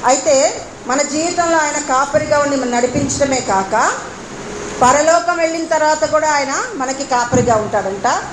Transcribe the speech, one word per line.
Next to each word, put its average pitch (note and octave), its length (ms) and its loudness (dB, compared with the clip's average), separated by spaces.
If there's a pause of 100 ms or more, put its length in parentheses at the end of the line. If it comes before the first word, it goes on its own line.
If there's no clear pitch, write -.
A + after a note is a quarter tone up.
అయితే D4 560 2 (260)
మన C4 140 -2
జీవితంలో E4 560 0
ఆయన D4+ 200 0
కాపరిగా C#4+ 640 0
ఉండి C#4+ 160 2
మనం B3 160 -2
నడిపించడమే C4 680 0
కాక, G#3+ 520 0 (920)
పరలోకం D#4+ 560 4
వెళ్ళిన E4 280 0
తర్వాత D#4 400 2
కూడా D4+ 240 2
ఆయన C#4 240 0 (220)
మనకి C4+ 280 -4
కాపరిగా A#3+ 520 2
ఉంటాడంట. G#3 680 -2 (120)